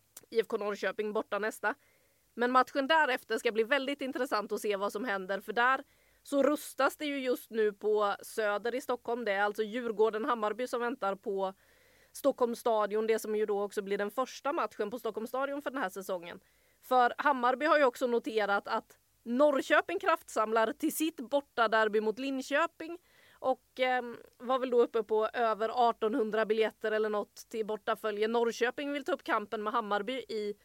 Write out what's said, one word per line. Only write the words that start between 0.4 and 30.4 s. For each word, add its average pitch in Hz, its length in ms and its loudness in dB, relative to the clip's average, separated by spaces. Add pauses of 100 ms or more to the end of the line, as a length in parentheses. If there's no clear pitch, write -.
K 226 80 -2
Norrköping 208 560 -4
borta 208 260 -4
nästa. 214 360 -2 (580)
Men 240 180 0
matchen 262 360 2
därefter 262 500 2
ska 226 140 0
bli 220 120 2
väldigt 269 380 0
intressant 247 500 -2
att 208 100 -2
se 208 140 0
vad 202 160 -2
som 214 140 -6
händer. 196 340 -2
För 208 140 -10
där 254 300 2 (400)
så 277 200 2
rustas 285 540 0
det 302 80 -8
ju 285 140 -4
just 254 320 -4
nu 214 220 0
på 208 480 0
Söder 214 540 -2
i 269 60 -4
Stockholm. 240 440 -6
Det 208 60 0
är 196 100 0
alltså 208 220 0
Djurgården, 220 640 0
Hammarby 226 420 -2
som 247 140 -4
väntar 233 340 -2
på 190 380 -4 (580)
Stockholms 247 480 0
stadion. 214 480 0
Det 220 120 2
som 214 160 -4
ju 214 100 0
då 202 180 0
också 208 180 -4
blir 196 160 -2
den 202 140 -4
första 269 420 -4
matchen 311 380 -4
på 240 80 -8
Stockholms 220 300 -6
stadion 277 320 -4
för 285 100 -8
den 269 100 -6
här 190 80 -2
säsongen. 185 500 -8 (420)
För 247 360 4
Hammarby 254 480 2
har 311 120 6
ju 294 80 6
också 254 220 2
noterat 214 600 0
att - 300 -6 (280)
Norrköping 294 720 4
kraftsamlar 226 720 2
till 302 220 -2
sitt 320 220 -2
bortaderby 220 840 2
mot 214 180 -2
Linköping. 285 800 -2 (420)
Och, - 400 -4
ehm, 254 380 0 (200)
var 247 220 -2
väl 262 100 -2
då 240 120 6
uppe 226 220 0
på 214 240 0
över 226 640 2
artonhundra 220 560 0
biljetter 220 460 0
eller 214 180 0
något 208 260 -4 (140)
till 220 160 -4
bortafölje. 214 640 -2
Norrköping 233 640 0
vill 285 120 -6
ta 370 60 -2
upp 277 120 -2
kampen 220 400 -2
med 214 100 -2
Hammarby 208 400 -2
i 214 520 -6